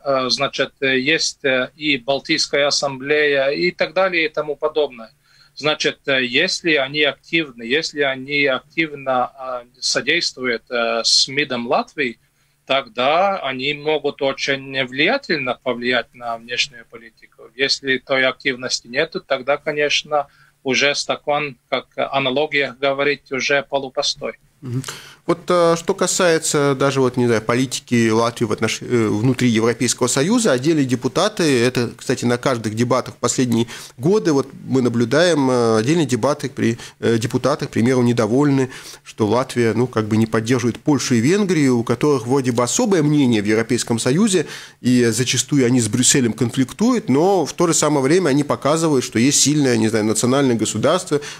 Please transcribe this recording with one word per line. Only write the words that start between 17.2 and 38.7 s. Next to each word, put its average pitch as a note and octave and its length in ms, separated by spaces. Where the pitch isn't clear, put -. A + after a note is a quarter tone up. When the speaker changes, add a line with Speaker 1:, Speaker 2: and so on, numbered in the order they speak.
Speaker 1:
Если C3+ 420
той C3 280
активности B2+ 640
нету, C#3 340
тогда, C3+ 360
конечно, D3 720
уже C3+ 320
стакан, C#3+ 600
как B2+ 260
аналогия C#3 840
говорить, C#3 520
уже C3+ 320
полупустой. C3+ 680
Speaker 2:
Мгм. C3 220
Вот, F3 220
э, E3+ 300
что F3+ 160
касается D#3+ 840
даже, C3+ 240
вот, B2+ 160
не B2 120
знаю, A2+ 140
политики A#2+ 680
Латвии A#2 340
в G#2+ 80
отнош-, G#2+ 300
э, A#2+ 260
внутри A#2+ 400
Европейского A#2 600
Союза, F#3+ 440
отдельные C#3+ 340
депутаты, D#3+ 580
это, B2 340
кстати, - 300
на A#2+ 120
каждых A#2 380
дебатах A#2+ 380
в - 60
последние A#2+ 480
годы, E3+ 360
вот, C3+ 160
мы B2+ 140
наблюдаем, C3 680
э, A#2 280
отдельные C#3+ 300
дебаты C3 420
при, A2+ 280
э, A2+ 180
депутаты, B2+ 500
к - 20
примеру, B2 320
недовольны, B2 680